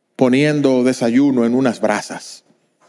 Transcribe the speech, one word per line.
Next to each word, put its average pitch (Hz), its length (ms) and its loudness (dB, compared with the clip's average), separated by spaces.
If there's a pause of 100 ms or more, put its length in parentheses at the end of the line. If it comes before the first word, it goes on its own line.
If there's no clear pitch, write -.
(140)
poniendo 135 720 2
desayuno 127 640 2
en 117 80 0
unas 127 260 -2
brasas. - 640 -6 (440)